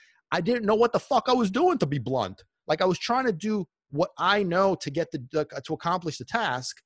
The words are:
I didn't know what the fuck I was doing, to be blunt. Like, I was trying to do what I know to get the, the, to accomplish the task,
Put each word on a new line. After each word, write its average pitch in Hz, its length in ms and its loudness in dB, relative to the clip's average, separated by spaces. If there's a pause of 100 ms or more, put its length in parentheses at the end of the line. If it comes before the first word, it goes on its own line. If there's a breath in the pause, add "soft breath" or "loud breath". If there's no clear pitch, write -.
(320 soft breath)
I 170 80 0
didn't 220 260 0
know 214 100 4
what 233 180 4
the 196 60 2
fuck - 280 0
I 254 60 4
was 240 160 2
doing, 311 300 2
to 160 80 2
be 143 100 -2
blunt. 113 460 -4 (240)
Like, - 140 2
I 185 40 4
was 185 140 2
trying 254 260 0
to 226 80 2
do 202 340 -2 (220)
what 151 300 -2
I 196 240 2
know 185 320 2
to - 160 -10
get 156 200 -4
the, 127 200 -8
the, 151 140 0 (200)
to 156 80 -4
accomplish 170 460 -4
the 127 60 -12
task, 139 500 -4 (100)